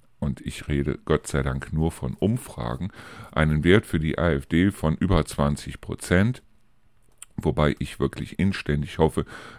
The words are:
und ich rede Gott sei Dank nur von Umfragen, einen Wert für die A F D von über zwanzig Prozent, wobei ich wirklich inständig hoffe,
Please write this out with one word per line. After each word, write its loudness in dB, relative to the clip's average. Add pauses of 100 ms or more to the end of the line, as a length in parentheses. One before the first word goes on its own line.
(180)
und -4
ich -10
rede 0
Gott 0
sei -2
Dank -4
nur 0
von -8
Umfragen, -4 (400)
einen 2
Wert 6
für -2
die -2
A 2
F -2
D 4
von 0
über 4
zwanzig -2
Prozent, 0 (920)
wobei 2
ich -6
wirklich -4
inständig 0
hoffe, 4 (340)